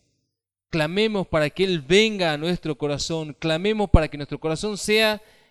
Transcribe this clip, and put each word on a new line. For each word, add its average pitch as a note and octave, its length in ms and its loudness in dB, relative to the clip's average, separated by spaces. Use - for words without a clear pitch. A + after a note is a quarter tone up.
Clamemos F#3 560 0
para D3+ 240 0
que F#3+ 140 0
Él F3+ 180 0
venga F#3+ 500 2
a D3 60 -2
nuestro E3 400 -4
corazón. D3+ 600 -4
Clamemos F#3+ 520 -2
para D#3 180 6
que - 80 -12
nuestro D3 240 -8
corazón F3 380 -4
sea G#3+ 420 2